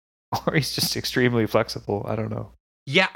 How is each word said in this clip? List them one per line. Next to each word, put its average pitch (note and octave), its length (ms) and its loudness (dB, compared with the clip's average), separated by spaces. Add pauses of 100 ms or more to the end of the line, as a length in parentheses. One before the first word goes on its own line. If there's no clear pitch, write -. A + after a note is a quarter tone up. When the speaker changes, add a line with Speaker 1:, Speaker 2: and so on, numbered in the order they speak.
(320)
Speaker 1:
<laughs> - 140 -2
Or F3 80 -2
he's D3 200 2
just - 220 -2
extremely A#2+ 500 2
flexible. G#2+ 600 0
I G#2+ 80 -2
don't A2 140 -6
know. A2 200 -8 (380)
Speaker 2:
Yeah, F3+ 280 2